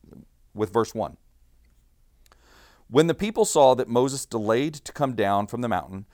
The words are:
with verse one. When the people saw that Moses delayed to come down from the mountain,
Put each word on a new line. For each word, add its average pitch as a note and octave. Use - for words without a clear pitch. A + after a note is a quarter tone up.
with G#2
verse A2
one. G#2
When D3+
the E3
people G#3+
saw C#3
that B2
Moses C3
delayed A#2
to -
come C3
down G2+
from A#2
the A#2+
mountain, F#2+